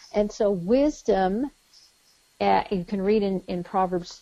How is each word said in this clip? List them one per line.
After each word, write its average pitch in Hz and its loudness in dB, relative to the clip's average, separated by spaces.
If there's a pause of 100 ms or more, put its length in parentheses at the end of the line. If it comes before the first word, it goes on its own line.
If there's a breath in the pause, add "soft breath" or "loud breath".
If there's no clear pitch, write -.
(120 loud breath)
And 208 0
so 202 0
wisdom, 208 0 (880 soft breath)
uh, 196 2
you 185 -2
can 196 -6
read 202 2
in, 190 -2
in 180 -6
Proverbs 180 -4